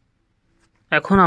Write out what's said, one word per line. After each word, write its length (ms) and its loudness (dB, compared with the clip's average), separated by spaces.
এখন 360 -2